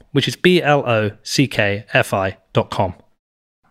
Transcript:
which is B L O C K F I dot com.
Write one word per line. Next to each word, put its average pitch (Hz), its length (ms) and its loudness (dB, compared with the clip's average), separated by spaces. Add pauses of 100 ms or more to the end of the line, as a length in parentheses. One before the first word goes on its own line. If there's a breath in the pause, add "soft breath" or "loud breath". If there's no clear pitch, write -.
(120)
which 139 160 0
is 127 80 -6
B 180 260 4
L 139 260 0
O 110 240 0 (120)
C - 240 0
K 101 460 -2
F 123 200 2
I 98 240 -4 (140)
dot - 180 -2
com. 92 240 -4 (760)